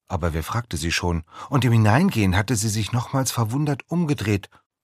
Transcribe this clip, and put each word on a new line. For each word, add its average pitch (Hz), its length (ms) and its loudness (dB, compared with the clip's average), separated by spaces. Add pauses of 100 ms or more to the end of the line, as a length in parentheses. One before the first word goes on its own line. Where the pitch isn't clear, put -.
Aber 85 240 -2
wer 78 100 -2
fragte 117 340 -6
sie 82 160 -2
schon? 85 320 -2 (260)
Und 131 140 2
im 123 80 4
Hineingehen 110 640 4
hatte 110 200 0
sie 104 120 -2
sich 104 240 -2
nochmals 123 400 -2
verwundert 131 560 -2
umgedreht 143 600 -2 (360)